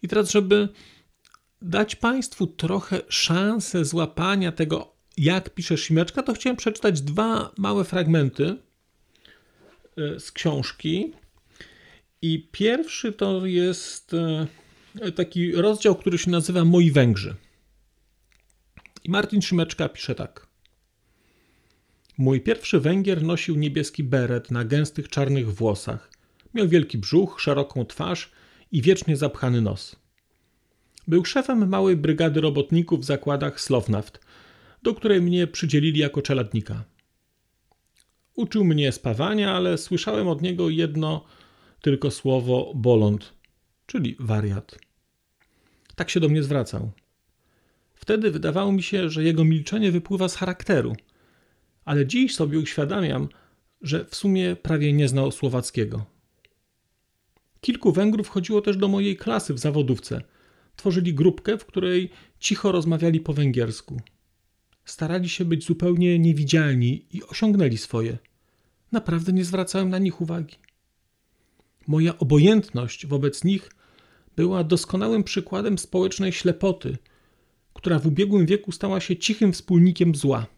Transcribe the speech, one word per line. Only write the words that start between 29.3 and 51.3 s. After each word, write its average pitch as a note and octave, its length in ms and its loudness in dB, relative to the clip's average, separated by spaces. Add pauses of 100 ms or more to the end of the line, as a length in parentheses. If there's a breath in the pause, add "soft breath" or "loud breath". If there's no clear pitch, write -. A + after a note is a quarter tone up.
nos. G2 360 -4 (1120)
Był E3+ 160 4
szefem B3+ 440 0
małej F#3+ 280 2
brygady D#3 440 2
robotników D#3 600 2
w B2+ 40 -10
zakładach C#3+ 560 -2
Slovnaft, - 600 -2 (600 soft breath)
do A3+ 120 0
której G3+ 280 2
mnie F3 240 2
przydzielili D#3 540 0
jako C#3+ 220 -2
czeladnika. A2 600 -4 (1500)
Uczył A3 300 0
mnie D3 280 4
spawania, F#3+ 600 -2
ale F3+ 260 0
słyszałem G3+ 500 -2
od D#3 140 -2
niego F3 280 -2
jedno D#3 540 -2 (560 soft breath)
tylko C#3 300 0
słowo B2+ 640 -2
bolond, A2 600 2 (520)
czyli - 340 -4
wariat. G#2+ 580 -4 (1160 soft breath)
Tak - 160 -6
się F3+ 100 0
do D#3+ 80 4
mnie D3+ 140 2
zwracał. B2+ 500 -4 (1120)
Wtedy G#3+ 260 0
wydawało D#3+ 420 -2
mi F#3+ 100 0
się, F#3 280 -2
że D#3 140 -2
jego D#3+ 200 4
milczenie E3 480 2
wypływa F3+ 360 -2
z - 80 -6
charakteru, D3+ 600 -2 (880)